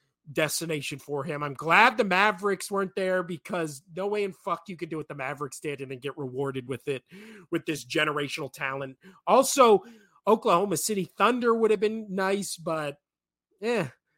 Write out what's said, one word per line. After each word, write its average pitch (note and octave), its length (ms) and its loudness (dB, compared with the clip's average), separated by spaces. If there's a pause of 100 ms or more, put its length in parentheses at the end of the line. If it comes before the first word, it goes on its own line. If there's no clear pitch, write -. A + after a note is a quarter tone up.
(300)
destination D3+ 680 -2
for C#3 260 -8
him. D3 180 -6
I'm C#3+ 120 -6
glad G3 420 6
the A#3 80 2
Mavericks G3 680 0
weren't G3 240 -2
there F#3 280 0
because E3 600 -6 (140)
no F#3+ 120 -2
way G#3 160 0
in G3 100 -4
fuck - 340 -6
you F#3 80 -10
could D#3+ 140 -8
do D#3+ 80 -6
what D3 100 -10
the D3 60 -10
Mavericks C#3 460 -8
did C#3+ 200 -6
and C3 100 -10
then C3 100 -12
get C3+ 180 -10
rewarded C3 500 -6
with C3 200 -8
it, C3+ 140 -4 (480)
with E3 140 -4
this C#3+ 180 -4
generational D3 720 -2
talent. C3+ 460 -8 (280)
Also, A#3+ 580 6 (420)
Oklahoma G3+ 500 4
City F#3+ 400 -2
Thunder A#3 380 4
would A3+ 160 4
have G#3+ 100 2
been G#3+ 300 -2
nice, F#3+ 460 -2
but, D#3 420 -4 (640)
eh, G#3+ 240 0 (320)